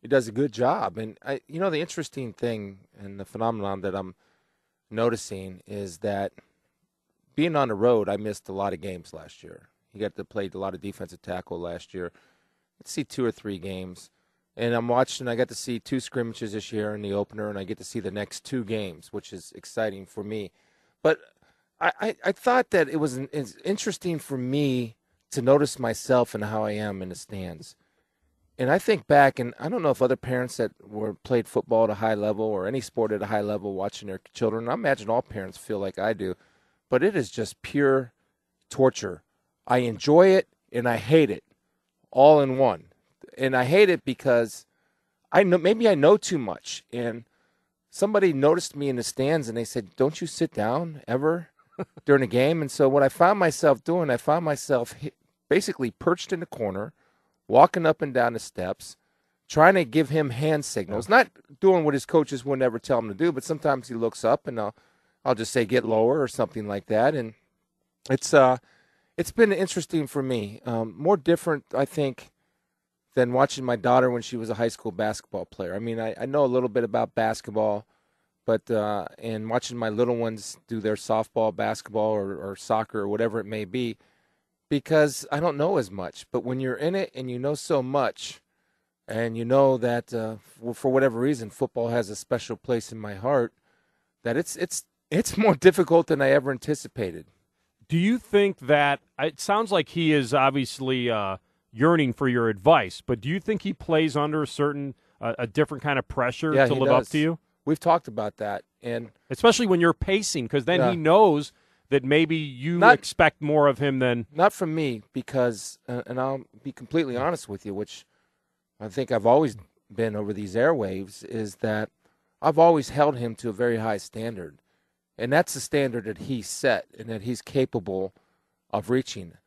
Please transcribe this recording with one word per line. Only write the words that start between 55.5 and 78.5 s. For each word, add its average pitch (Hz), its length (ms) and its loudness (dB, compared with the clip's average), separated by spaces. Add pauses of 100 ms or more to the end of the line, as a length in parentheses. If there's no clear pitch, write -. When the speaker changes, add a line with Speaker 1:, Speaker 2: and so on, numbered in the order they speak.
Speaker 1:
perched - 420 -2
in 175 80 -4
the 170 60 -12
corner, 104 460 -6 (560)
walking 156 380 6
up 156 160 0
and 143 120 -6
down 117 200 2
the 110 40 -6
steps, - 580 -10 (520)
trying 170 260 6
to 180 120 2
give 131 240 0
him 151 200 0
hand 147 360 -2
signals, 101 420 -6
Speaker 2:
Yeah. 220 80 6
Speaker 1:
not 254 140 4 (300)
doing 185 240 4
what 147 100 2
his 131 120 -2
coaches 143 380 0
would 139 140 -2
never 123 200 0
tell 123 200 0
him 113 100 -4
to 101 60 -6
do, 160 180 0
but 131 100 -6
sometimes 143 460 -2
he 123 60 -10
looks 113 300 -4
up 117 220 2
and 117 140 -8
I'll, 104 140 -6 (500)
I'll 131 100 2
just 110 160 -6
say, 120 140 2
"Get 123 220 0
lower," 113 340 2
or 127 80 0
something 107 400 -6
like 101 180 -8
that. 117 300 2
And 113 180 -6 (760)
it's, - 240 0
uh, 127 240 8 (580)
it's 170 160 -4
been 220 200 4
interesting 165 560 -2
for 143 140 -4
me, 113 440 -4
um, 113 320 -4
more 165 180 2
different, 160 560 0
I 135 120 0
think, 139 460 -6 (840)
than 123 180 2
watching 131 320 2
my 123 120 0
daughter 123 340 4
when 120 120 -4
she 123 140 -10
was 113 140 -8
a 110 40 -2
high 117 120 -2
school 110 240 -6
basketball 104 540 -6
player. 90 280 -10
I 98 60 -6
mean, 113 220 -6
I, 113 200 -6
I 120 60 -6
know 143 180 2
a - 20 2
little 127 220 0
bit 117 140 0
about 117 320 -2
basketball, 107 720 -2 (580)
but, 113 280 0